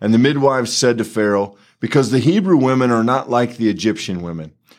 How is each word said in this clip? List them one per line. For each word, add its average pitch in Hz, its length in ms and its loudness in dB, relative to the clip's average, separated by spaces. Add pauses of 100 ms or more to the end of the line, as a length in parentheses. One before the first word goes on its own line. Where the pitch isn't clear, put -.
And 110 140 2
the 113 40 4
midwives 135 540 2
said 120 260 0
to 110 60 -4
Pharaoh, 101 520 -2 (240)
"Because 123 300 0
the 127 100 0
Hebrew 180 360 2
women 131 360 2
are 113 120 2
not 127 240 -2
like 120 280 -2
the 113 120 -2
Egyptian 95 540 -4
women, 82 300 -12 (260)